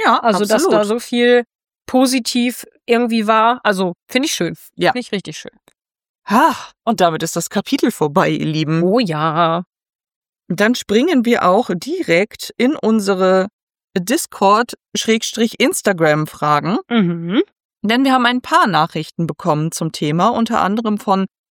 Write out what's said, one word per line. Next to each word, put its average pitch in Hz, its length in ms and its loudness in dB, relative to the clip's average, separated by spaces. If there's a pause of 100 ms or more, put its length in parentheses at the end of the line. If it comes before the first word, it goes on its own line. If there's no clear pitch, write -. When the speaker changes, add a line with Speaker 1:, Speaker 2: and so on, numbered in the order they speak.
Speaker 1:
Ja, 240 140 4
Speaker 2:
Also, 214 220 0
dass 208 240 0
Speaker 1:
absolut. - 80 2
Speaker 2:
da 208 120 2
so 214 140 -2
viel 240 460 2 (420)
positiv 254 800 0 (200)
irgendwie 233 420 0
war. 226 340 2
Also, 190 300 0 (180)
finde 262 160 0
ich 320 60 -2
schön. 165 240 -4 (180)
Speaker 1:
Ja. 175 160 0
Speaker 2:
Finde 247 160 -4
ich - 60 -8
richtig 175 260 -8
schön. - 140 -16 (760)
Speaker 1:
Ha, 254 280 2 (280)
und 226 160 -2
damit 165 220 2
ist 165 140 -6
das 170 120 -6
Kapitel 254 440 0
vorbei, 151 380 0
ihr 151 160 -2
Lieben. 156 360 0
Speaker 2:
Oh 190 160 2
ja. 165 640 0 (840)
Speaker 1:
Dann 208 260 2
springen 254 500 0
wir 233 200 2
auch 196 280 2
direkt 180 840 -4
in 254 180 0
unsere 190 720 0 (500)
Discord-Instagram-Fragen. 196 2750 0 (100)
Speaker 2:
Mhm. 175 540 0 (460)
Speaker 1:
Denn 247 160 2
wir 269 80 2
haben 254 140 2
ein 247 140 0
paar 330 260 2
Nachrichten 165 600 -2
bekommen 156 440 -2
zum 160 220 -6
Thema, 165 360 0
unter 226 320 -2
anderem 208 380 -2
von 190 280 -2 (260)